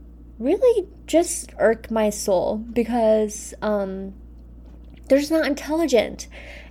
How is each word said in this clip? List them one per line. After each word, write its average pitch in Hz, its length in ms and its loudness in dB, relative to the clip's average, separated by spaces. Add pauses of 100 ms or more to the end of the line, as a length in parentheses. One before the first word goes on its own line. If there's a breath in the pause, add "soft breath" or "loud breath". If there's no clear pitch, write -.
(380)
really 392 500 2 (200)
just - 520 0
irk 226 300 2
my 220 220 2
soul 208 460 0
because, 220 1040 0
um, 196 520 -4 (920)
they're 269 120 4
just 285 120 -4
not 320 160 2
intelligent. 285 800 -2 (440 loud breath)